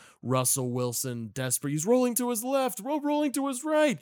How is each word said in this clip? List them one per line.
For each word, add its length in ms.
Russell 480
Wilson 600
desperate. 380
He's 140
rolling 300
to 160
his 120
left, 360
ro-, 200
rolling 340
to 140
his 160
right. 380